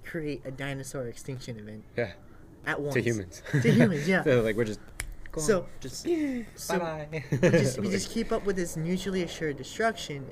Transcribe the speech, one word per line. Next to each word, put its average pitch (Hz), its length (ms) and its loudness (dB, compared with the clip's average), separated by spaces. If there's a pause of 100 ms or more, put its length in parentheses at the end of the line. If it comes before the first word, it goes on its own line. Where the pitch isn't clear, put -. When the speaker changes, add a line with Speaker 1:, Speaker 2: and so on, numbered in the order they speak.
Speaker 1:
create 147 400 -6
a 135 60 -8
dinosaur 135 560 -6
extinction 123 540 -10
event 107 240 -12 (120)
Speaker 2:
Yeah. 113 140 0 (560)
Speaker 1:
at 151 120 -2
Speaker 2:
To - 40 -2
Speaker 1:
once. 143 140 -2
Speaker 2:
humans. 110 460 0 (100)
Speaker 1:
To 135 180 6
humans, 180 380 6
yeah. 180 160 4
Speaker 2:
<laughs> - 0 -
So, 127 180 8
like, 110 140 2
we're 117 80 2
just, 104 160 -2 (500)
"Go 160 120 -4
Speaker 1:
So, 190 180 4
Speaker 2:
on, 147 60 -8 (120)
just - 260 -10
Speaker 1:
<laughs> 285 520 -2
so - 240 -2
Speaker 2:
bye-bye." 156 460 -4
<laughs> - 40 -16
Speaker 1:
we 139 80 2 (120)
just, - 280 4
we 202 80 -2
Speaker 2:
Like 190 60 0
Speaker 1:
just 196 180 -2
keep 226 220 -2
up 220 120 0
with 196 120 0
this 175 200 -4
mutually 185 460 -2
assured 156 360 -4
destruction, 147 720 -4